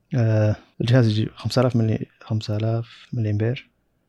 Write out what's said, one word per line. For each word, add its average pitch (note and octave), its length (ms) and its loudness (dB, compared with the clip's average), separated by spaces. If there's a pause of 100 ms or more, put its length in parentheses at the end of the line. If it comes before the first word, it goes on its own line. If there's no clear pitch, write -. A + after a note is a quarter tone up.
(140)
آه، A2 420 2 (240)
الجهاز A#2+ 280 4
يجي G#2+ 260 0
خمسة - 260 -2
آلاف B2 160 2
ملي-، A2 300 0 (140)
خمسة A2 360 -4
آلاف A2+ 560 -4
ملي A2 180 -2
أمبير. A2 400 -2 (380)